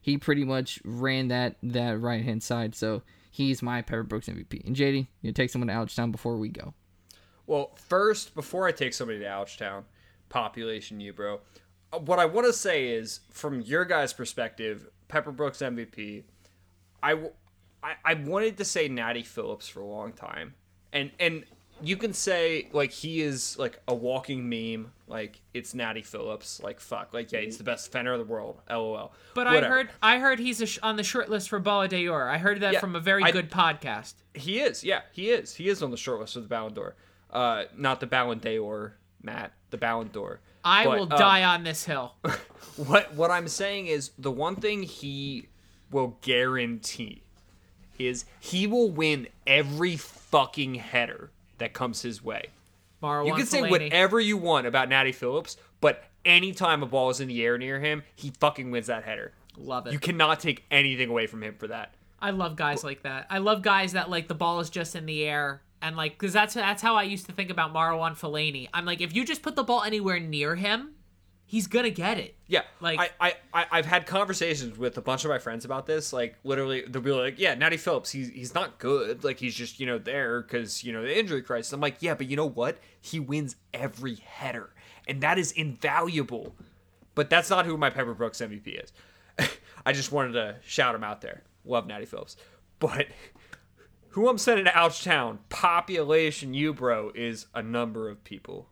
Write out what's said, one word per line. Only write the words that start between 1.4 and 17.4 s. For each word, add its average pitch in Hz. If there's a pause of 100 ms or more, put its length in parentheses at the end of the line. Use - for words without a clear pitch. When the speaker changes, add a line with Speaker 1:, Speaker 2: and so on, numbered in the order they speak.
Speaker 1:
that 120
right-hand 117
side, 117
so 110 (300)
he's 135
my 120
Pepper 113
Brooks 107
M 87
V 87
P. -
And 123
J 139
D, 135 (140)
you 117
take 123
someone 123
to 92
Ouch 113
Town 117
before 117
we 107
go. - (720)
Speaker 2:
Well, 143
first, 208
before 180
I 170
take 131
somebody 113
to 101
Ouch 98
Town, 98 (440)
Population 110
U, 101
bro. 101 (540)
Uh, 165
what 170
I 170
wanna 233
say 156
is, 113 (100)
from 139
your 147
guys' 156
perspective, 113 (200)
Pepper 147
Brooks 135
M 123
V 117
P, 104 (800)
I 147
w-, 156 (520)